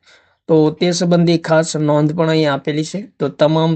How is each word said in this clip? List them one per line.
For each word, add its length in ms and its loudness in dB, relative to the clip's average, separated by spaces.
તો 60 4
તે 200 -2
સંબંધી 480 2
ખાસ 300 0
નોંધ 320 0
પણ 200 -2
અહીં 180 0
આપેલી 340 -4
છે, 140 -10
તો 160 -4
તમામ 440 2